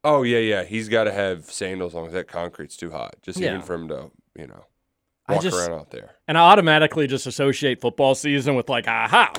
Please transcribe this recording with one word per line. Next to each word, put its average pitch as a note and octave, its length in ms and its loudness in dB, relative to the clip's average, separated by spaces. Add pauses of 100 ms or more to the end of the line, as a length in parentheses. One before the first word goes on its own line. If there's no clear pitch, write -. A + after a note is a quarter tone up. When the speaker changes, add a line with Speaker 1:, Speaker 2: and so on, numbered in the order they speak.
Speaker 1:
Oh, D3 200 4
yeah, A#2+ 160 2
yeah. G#2 240 0
He's G#2+ 260 -6
gotta A2 220 2
have F#2+ 400 -4
sandals F#2 440 -8
on E2 100 -8
'cause E2 80 -14
that F2+ 140 -6
concrete's E2+ 480 -10
too E2+ 160 -12
hot, B1 300 -12
just F#2 180 -12
even C#3+ 160 -4
Speaker 2:
Yeah. F#2 60 -10
Speaker 1:
for F2 140 -8
him E2 140 -10
to, C#2+ 220 -12 (260)
you D2 100 -16
know. G1+ 180 -20 (640)
Speaker 2:
I G2 60 0
Speaker 1:
walk G2+ 80 0
Speaker 2:
just F3 140 -2
Speaker 1:
around E2+ 220 -4
out - 120 -20
there. G#1 200 -18 (160)
Speaker 2:
And D#3 100 2
I E3+ 40 8
automatically D#3+ 680 6
just C3+ 200 -4
associate C3+ 540 0
football C3+ 340 2
season C#3+ 400 -2
with, A#2+ 140 -2
like, A#2+ 180 -2
aha, A2+ 520 2